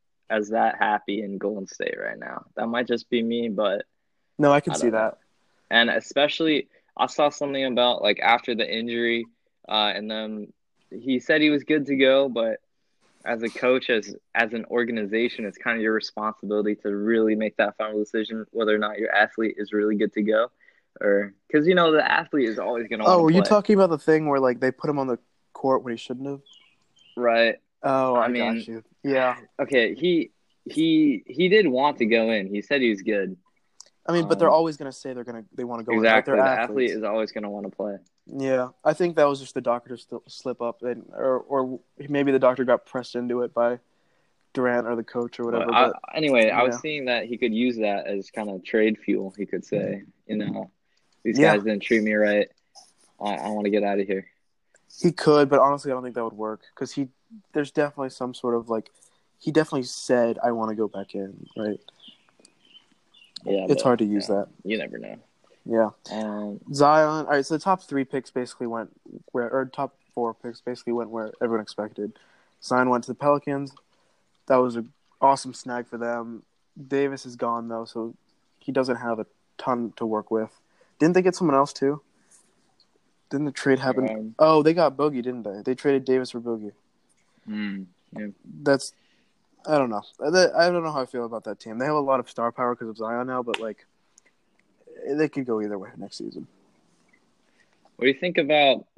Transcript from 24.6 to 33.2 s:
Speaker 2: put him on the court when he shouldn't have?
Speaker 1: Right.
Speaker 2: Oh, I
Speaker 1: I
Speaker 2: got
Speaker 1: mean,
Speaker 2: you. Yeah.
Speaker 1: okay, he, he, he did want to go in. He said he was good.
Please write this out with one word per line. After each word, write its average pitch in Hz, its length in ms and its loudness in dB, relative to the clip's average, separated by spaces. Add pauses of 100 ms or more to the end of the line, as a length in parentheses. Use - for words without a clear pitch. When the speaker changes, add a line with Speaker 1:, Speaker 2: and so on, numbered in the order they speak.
Speaker 2:
put - 180 -6
him 147 100 -2
on 135 80 -2
the 120 120 -2 (340)
court 131 300 0
when 123 100 -6
he 113 40 -8
shouldn't 131 300 -10
have? 139 140 -10 (760)
Speaker 1:
Right. 117 440 4 (220)
Speaker 2:
Oh, 131 340 2
I 117 100 4
Speaker 1:
I 123 60 0
Speaker 2:
got - 0 -
Speaker 1:
mean, 117 360 -2
Speaker 2:
you. 113 160 -12 (200)
Yeah. 131 340 2 (220)
Speaker 1:
okay, 123 360 2
he, 165 360 0 (340)
he, 156 600 2
he 180 240 0
did 208 180 6
want 135 300 2
to 123 80 2
go 113 240 4
in. 104 180 0
He 101 140 -6
said 143 200 -2
he 120 80 4
was 98 120 0
good. 98 360 -2 (680)